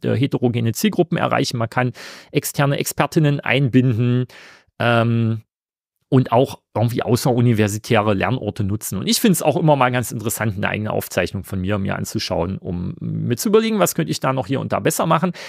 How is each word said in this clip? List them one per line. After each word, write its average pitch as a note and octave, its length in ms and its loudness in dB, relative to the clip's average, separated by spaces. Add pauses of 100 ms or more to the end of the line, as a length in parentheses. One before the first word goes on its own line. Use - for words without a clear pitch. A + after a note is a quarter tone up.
äh, A#2+ 100 0
heterogene A#2 600 0
Zielgruppen F3+ 440 0
erreichen, A#2+ 380 0
man A#2 140 -2
kann B2 240 -2 (400)
externe C#3+ 440 0
Expertinnen - 360 -2 (280)
einbinden, B2 840 2 (540)
ähm, A#2 640 2 (640)
und B2+ 220 4
auch B2+ 300 2 (140)
irgendwie A#2 280 0
außeruniversitäre G#2+ 1120 2
Lernorte G#2 480 -2
nutzen. G2 340 -4
Und - 100 -6
ich A#3 140 0
find's F#3+ 220 4
auch D3 120 2
immer D#3 200 4
mal B2+ 160 2
ganz B2 200 -2
interessant, A2 460 -4
eine G2+ 120 -2
eigene G2+ 220 -4
Aufzeichnung - 520 -4
von F#2+ 180 -6
mir, G2 160 -2
mir G2 180 -4
anzuschauen, F#2 640 -4
um F2+ 420 -6
mir A2 380 -4
zu - 120 -2
überlegen, A3 280 2
was F3+ 160 2
könnte D3+ 160 -2
ich D3 100 -4
da C3+ 140 0
noch C3 140 -4
hier C3+ 120 -2
und A2 140 -6
da G2 60 2
besser A#2+ 260 0
machen. E3 260 2 (180)